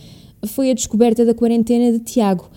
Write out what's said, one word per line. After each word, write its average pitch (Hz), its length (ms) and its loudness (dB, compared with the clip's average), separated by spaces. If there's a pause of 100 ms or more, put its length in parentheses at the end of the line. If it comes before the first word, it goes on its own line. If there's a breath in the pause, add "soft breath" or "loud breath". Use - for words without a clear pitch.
(460 loud breath)
foi 262 260 -2
a 247 40 -2
descoberta 226 500 0
da 233 80 2
quarentena 233 580 0
de 226 80 -2
Tiago, 226 580 -2